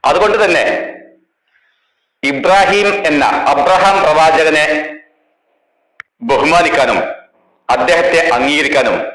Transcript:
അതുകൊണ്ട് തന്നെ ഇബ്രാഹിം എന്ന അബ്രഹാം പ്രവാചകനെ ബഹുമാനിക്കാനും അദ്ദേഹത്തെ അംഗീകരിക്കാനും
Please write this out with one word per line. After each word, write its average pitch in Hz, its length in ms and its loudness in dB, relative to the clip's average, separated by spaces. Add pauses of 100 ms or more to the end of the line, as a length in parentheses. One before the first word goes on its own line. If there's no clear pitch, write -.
അതുകൊണ്ട് 202 400 2
തന്നെ 156 200 0 (1600)
ഇബ്രാഹിം 190 840 0
എന്ന 147 180 0
അബ്രഹാം 185 800 2
പ്രവാചകനെ 156 920 0 (1200)
ബഹുമാനിക്കാനും 139 800 0 (720)
അദ്ദേഹത്തെ 165 600 0
അംഗീകരിക്കാനും 139 680 0 (180)